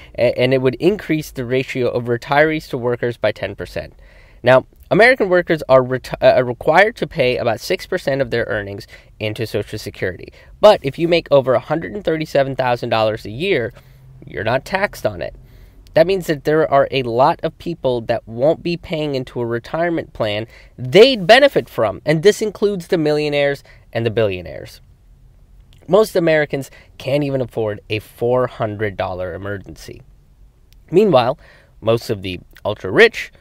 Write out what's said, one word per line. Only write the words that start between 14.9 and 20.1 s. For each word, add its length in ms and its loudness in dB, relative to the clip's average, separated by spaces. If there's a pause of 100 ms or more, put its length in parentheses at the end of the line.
on 160 -4
it. 140 -10 (580)
That 140 6
means 200 -2
that 180 -4
there 260 0
are 180 4
a 140 -2
lot 400 2
of 160 -6
people 420 -4
that 260 -4
won't 360 -2
be 140 -4
paying 360 -6
into 280 -6
a 40 -2
retirement 680 -4